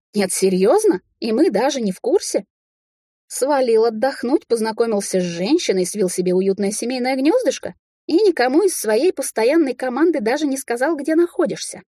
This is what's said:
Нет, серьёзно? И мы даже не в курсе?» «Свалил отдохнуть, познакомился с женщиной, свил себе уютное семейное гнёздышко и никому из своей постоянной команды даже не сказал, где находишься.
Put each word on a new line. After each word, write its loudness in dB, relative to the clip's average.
Нет, 0
серьёзно? 2
И -4
мы 2
даже -2
не -2
в -10
курсе?» -2
«Свалил 0
отдохнуть, -2
познакомился -2
с -2
женщиной, 0
свил -2
себе -2
уютное 0
семейное -4
гнёздышко 0
и 0
никому 4
из 0
своей 0
постоянной 0
команды 0
даже 0
не -2
сказал, -2
где -2
находишься. -2